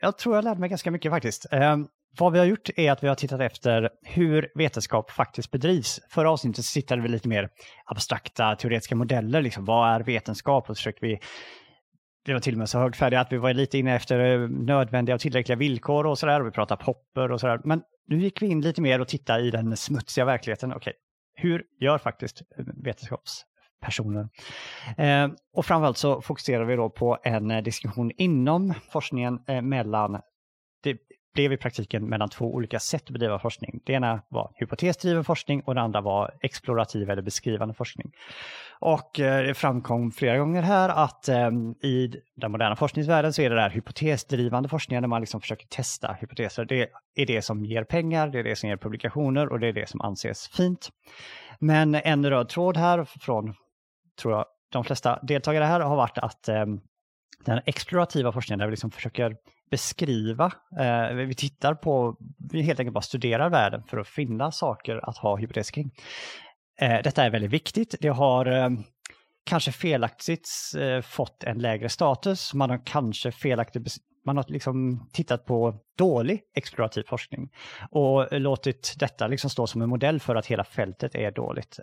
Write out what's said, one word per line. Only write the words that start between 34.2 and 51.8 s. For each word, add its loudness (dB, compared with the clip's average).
var -6
hypotesdriven -2
forskning -2
och -4
det 0
andra 0
var 0
explorativ -2
eller -2
beskrivande -4
forskning. -10
Och, 0
eh, 4
det 0
framkom 0
flera 2
gånger 2
här 4
att, 0
eh, 4
i 0
den -6
moderna 2
forskningsvärlden 2
så 0
är 4
det 2
där 4
hypotesdrivande -2
forskningen -2
där 0
man 0
liksom -6
försöker -10
testa -6
hypoteser. -6
Det 0
är 0
det 2
som -4
ger -2
pengar, 0
det -4
är -2
det -2
som -4
ger 0
publikationer -2
och -2
det 2
är 2
det -4
som -8
anses -6
fint. 0
Men 6